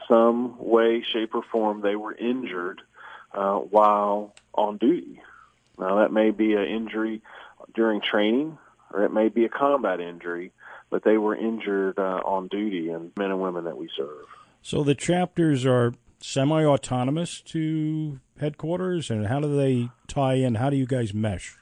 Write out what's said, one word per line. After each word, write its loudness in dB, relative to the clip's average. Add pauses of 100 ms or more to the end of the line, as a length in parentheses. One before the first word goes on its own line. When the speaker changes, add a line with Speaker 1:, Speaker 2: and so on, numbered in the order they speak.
Speaker 1:
some 4
way, 2
shape, -4
or -2 (100)
form, 0
they 0
were -8
injured, -6 (520)
uh, 0
while 4 (180)
on 0
duty. 0 (580)
Now, 2
that 4
may 4
be 2
an 2
injury -4 (500)
during 2
training, 0 (340)
or 0
it 2
may 2
be 2
a -2
combat 0
injury, -8 (400)
but -2
they 6
were 0
injured, -2
uh, -2
on -2
duty, -4
and -8
men -2
and -2
women -4
that -8
we -12
serve. -10 (360)
Speaker 2:
So -4
the 2
chapters 0
are 4 (260)
semi-autonomous 0
to -4 (200)
headquarters, -4
and 0
how 0
do 0
they 2 (180)
tie 0
in? 2
How 0
do 0
you 0
guys -2
mesh? -4